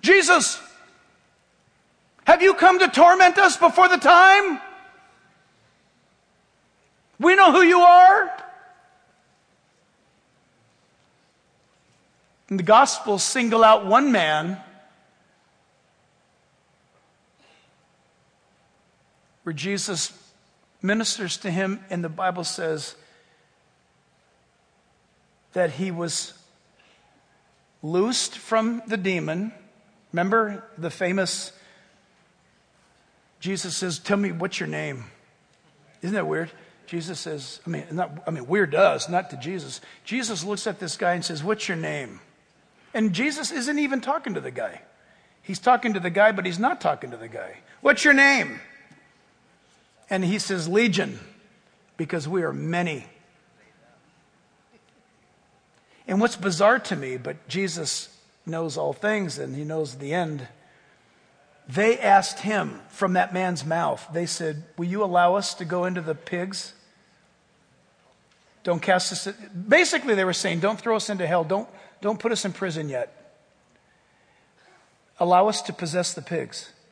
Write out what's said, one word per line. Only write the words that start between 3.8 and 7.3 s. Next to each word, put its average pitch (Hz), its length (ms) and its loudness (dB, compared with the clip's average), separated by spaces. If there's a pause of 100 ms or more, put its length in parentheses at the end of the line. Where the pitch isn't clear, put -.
the 359 80 4
time? 370 640 6 (2500)
We 349 160 6